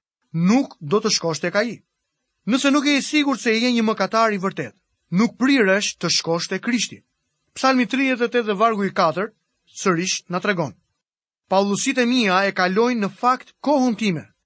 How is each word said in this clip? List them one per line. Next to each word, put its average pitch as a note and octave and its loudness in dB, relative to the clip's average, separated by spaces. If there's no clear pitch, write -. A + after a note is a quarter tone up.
nuk G#3 2
do F3 0
të G#3+ -2
shkosh E3 -2
tek F3+ -2
ai. A3 -4
Nëse C4+ 2
nuk C#4+ 2
je C#4+ 2
i G#3+ -2
sigurt C#4 -2
se B3 0
je B3 0
një A#3 0
mëkatar A3 0
i G3+ -4
vërtet, F3 -6
nuk G3+ 0
priresh G#3+ 2
të E3+ -4
shkosh E3 -2
tek F#3+ -6
Krishti. - -4
Psalmi C4 2
tridhjetë C4 0
e A#3 -2
tetë A#3+ 0
dhe G#3+ 0
vargu G#3 0
i - -4
katërt F3 0
sërish F#3 -2
na F3 -6
tregon: E3+ -4
"Pavëllësitë G3+ 0
e A#3 2
mia G3+ 2
e F#3+ -2
kalojnë G#3+ 0
në G3 0
fakt - -2
kohën B3+ 2
time. F#3 -4